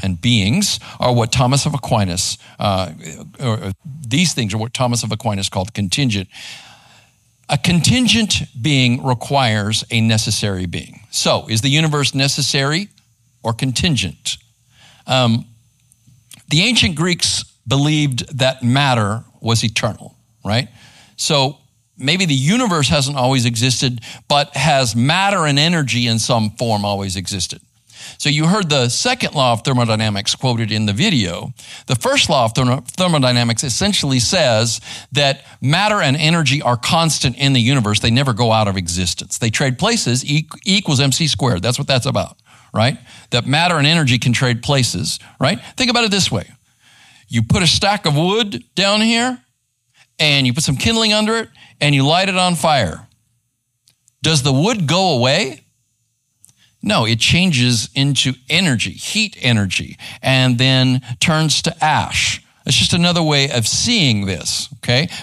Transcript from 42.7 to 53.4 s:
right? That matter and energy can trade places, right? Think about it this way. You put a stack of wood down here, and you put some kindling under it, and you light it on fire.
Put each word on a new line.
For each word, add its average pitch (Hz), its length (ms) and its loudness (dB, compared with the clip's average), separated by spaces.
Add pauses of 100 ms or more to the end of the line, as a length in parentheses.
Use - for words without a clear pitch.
right? 117 240 0 (320)
That 123 160 -2
matter 165 320 2
and 139 80 2
energy 147 320 2
can 120 140 0
trade 117 300 0
places, - 580 -2 (200)
right? 147 200 0 (160)
Think 247 120 0
about 240 160 2
it 220 60 0
this 190 200 2
way. 90 200 -6 (800)
You 117 160 0
put - 180 4
a 170 60 4
stack 208 360 0
of 147 120 2
wood 202 480 0 (100)
down 202 260 2
here, 233 380 0 (800)
and 143 260 2
you 123 80 2
put 147 120 -2
some 139 120 -2
kindling 226 360 0
under 214 240 0
it, 220 120 -6 (320)
and 147 140 2
you 135 100 2
light 175 240 2
it 185 80 -2
on 180 200 2
fire. 139 500 0 (1160)